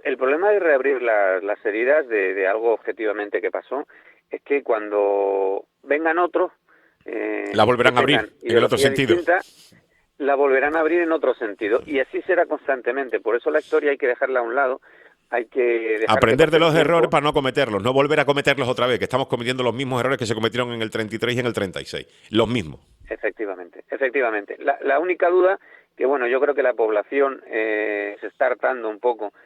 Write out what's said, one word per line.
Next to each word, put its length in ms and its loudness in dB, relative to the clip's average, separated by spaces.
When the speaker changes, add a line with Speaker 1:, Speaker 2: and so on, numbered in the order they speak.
Speaker 1:
el 140 -4
problema 340 2
de 80 4
reabrir 420 2
la-, 400 2
las 240 -6
heridas 420 0
de, 260 0
de 140 0
algo 260 0
objetivamente 680 -4
que 100 -4
pasó 360 -8
es 140 -10
que 200 -2
cuando 1000 0
vengan 360 0
otros, 320 0
eh, 480 -6
Speaker 2:
La 100 4
volverán 300 4
Speaker 1:
que 60 2
Speaker 2:
a 20 6
abrir 180 4
Speaker 1:
tengan 140 -8
Speaker 2:
en 20 -20
otro 120 -12
Speaker 1:
ideología 0 -
Speaker 2:
sentido. 280 4
Speaker 1:
distinta, 240 2
la 180 0
volverán 420 2
a 20 0
abrir 220 2
en 100 0
otro 240 0
sentido. 500 -2
Y 140 -2
así 220 -4
será 240 2
constantemente. 760 -4
Por 160 -2
eso 160 -2
la 80 2
historia 320 0
hay 60 -2
que 100 -2
dejarla 320 0
a 40 -2
un 120 -6
lado. 240 -2
Hay 180 -2
que 140 -2
dejar 180 2
Speaker 2:
Aprender 320 4
Speaker 1:
que 60 -6
Speaker 2:
de 40 6
los 100 4
Speaker 1:
pase 120 4
el 60 2
Speaker 2:
errores 140 2
Speaker 1:
tiempo. 100 0
Speaker 2:
para 120 2
no 100 0
cometerlos, 500 0
no 100 0
volver 260 2
a 60 2
cometerlos 440 0
otra 180 0
vez, 120 0
que 60 -2
estamos 220 0
cometiendo 360 -4
los 100 0
mismos 260 -4
errores 200 -2
que 80 -4
se 80 -2
cometieron 360 -2
en 120 -6
el 80 -6
treinta 240 -6
y 40 -4
tres 160 -2
y 40 -2
en 80 0
el 60 -2
treinta 280 -4
y 40 -12
seis. 220 -10
Los 180 2
mismos. 320 -6
Speaker 1:
Efectivamente, 800 -10
efectivamente. 680 -4
La, 240 -2
la 160 0
única 300 0
duda 300 2
que, 80 -4
bueno, 220 0
yo 120 0
creo 160 2
que 80 -2
la 100 2
población, 760 0
eh, 720 -4
se 60 -10
está 200 -2
hartando 420 -4
un 100 -10
poco 340 -4